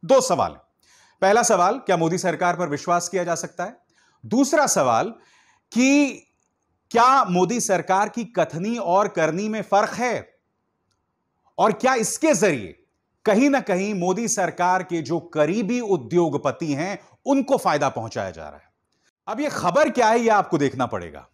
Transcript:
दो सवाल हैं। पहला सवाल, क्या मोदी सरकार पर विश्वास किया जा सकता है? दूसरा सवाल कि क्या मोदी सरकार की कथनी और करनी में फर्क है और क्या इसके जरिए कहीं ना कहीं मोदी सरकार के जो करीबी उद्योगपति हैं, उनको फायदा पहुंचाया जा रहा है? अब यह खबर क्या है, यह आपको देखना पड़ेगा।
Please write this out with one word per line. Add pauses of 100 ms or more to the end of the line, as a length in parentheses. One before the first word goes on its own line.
दो
सवाल
हैं। (600)
पहला
सवाल,
क्या
मोदी
सरकार
पर
विश्वास
किया
जा
सकता
है? (500)
दूसरा
सवाल (640)
कि (840)
क्या
मोदी
सरकार
की
कथनी
और
करनी
में
फर्क
है (1200)
और
क्या
इसके
जरिए (500)
कहीं
ना
कहीं
मोदी
सरकार
के
जो
करीबी
उद्योगपति
हैं, (280)
उनको
फायदा
पहुंचाया
जा
रहा
है? (560)
अब
यह
खबर
क्या
है,
यह
आपको
देखना
पड़ेगा।